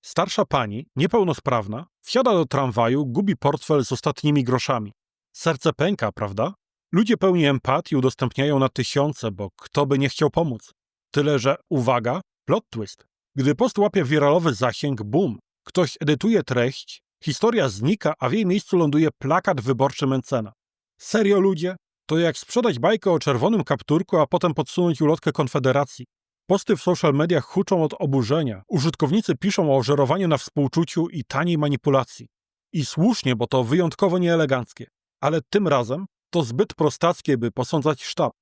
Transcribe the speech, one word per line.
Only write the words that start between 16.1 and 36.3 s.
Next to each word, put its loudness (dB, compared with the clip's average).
treść, -4
historia 0
znika, -2
a -2
w 0
jej 0
miejscu 0
ląduje 2
plakat 0
wyborczy 0
Mencena. -2
Serio, 2
ludzie? 0
To 0
jak 0
sprzedać -2
bajkę 0
o 2
czerwonym 0
kapturku, 0
a 4
potem 0
podsunąć 0
ulotkę 0
Konfederacji. -2
Posty 0
w -10
social 2
mediach 0
huczą 0
od -2
oburzenia. 0
Użytkownicy 0
piszą 0
o 2
żerowaniu 2
na 2
współczuciu -2
i -10
taniej -2
manipulacji. 0
I -2
słusznie, 0
bo -2
to 0
wyjątkowo 0
nieeleganckie. 0
Ale 0
tym 2
razem 0